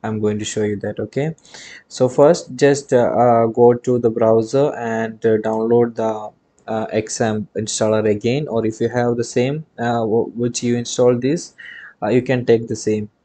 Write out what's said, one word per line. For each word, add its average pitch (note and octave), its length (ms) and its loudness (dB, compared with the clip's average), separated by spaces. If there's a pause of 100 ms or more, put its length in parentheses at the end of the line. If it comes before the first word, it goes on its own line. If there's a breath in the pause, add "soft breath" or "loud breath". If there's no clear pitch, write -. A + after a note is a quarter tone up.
I'm A2 140 -4
going G#2+ 220 -2
to G#2+ 40 -6
show G#2+ 200 -4
you G#2 160 0
that. G2+ 180 -8
Okay, C#3 380 -4 (500 loud breath)
so - 220 0
first C#3+ 480 4
just, C#3 360 2
uh, A#2+ 160 4 (160)
uh, A#2 220 4
go A#2+ 260 4
to A#2+ 280 0
the A#2+ 100 2
browser A2+ 640 2
and, A2+ 500 -6
uh, A2+ 200 4
download A2+ 500 2
the, A2 380 -4 (340)
uh, A2 240 -4
X A2 300 -4
M G#2+ 260 -2 (100)
installer G#2+ 540 0
again, A#2 380 -2
or A2+ 180 -2
if G#2+ 140 -4
you A#2+ 80 0
have A#2+ 280 -2
the A#2+ 60 -4
same, C3 420 -2 (140)
uh, A#2 220 -2
w-, A2 340 -2
which A#2+ 300 -4
you A#2+ 120 0
install B2 400 2
this, C3+ 380 -4 (480 loud breath)
uh, G#2+ 60 -2
you B2 120 4
can B2 240 -2
take A#2 220 2
the A#2 80 -6
same. G#2+ 360 -4 (140)